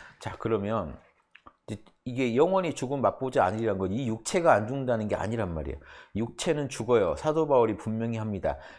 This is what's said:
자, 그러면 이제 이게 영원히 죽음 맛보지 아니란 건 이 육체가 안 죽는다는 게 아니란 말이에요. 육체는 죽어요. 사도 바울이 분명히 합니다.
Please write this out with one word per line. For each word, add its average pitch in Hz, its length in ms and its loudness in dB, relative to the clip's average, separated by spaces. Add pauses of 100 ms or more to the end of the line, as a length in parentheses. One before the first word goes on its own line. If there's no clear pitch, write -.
(180)
자, 98 200 -12
그러면 104 600 -4 (680)
이제 104 160 -12 (220)
이게 123 320 -2
영원히 175 380 2
죽음 135 260 -4
맛보지 127 400 2
아니란 101 380 0
건 95 140 -2
이 117 160 -2
육체가 160 440 2
안 107 140 4
죽는다는 123 420 -2
게 98 60 -2
아니란 98 400 -4
말이에요. 69 240 -6 (380)
육체는 143 520 -2
죽어요. 104 480 4
사도 156 300 0
바울이 117 300 4
분명히 113 400 -4
합니다. 101 420 -4 (200)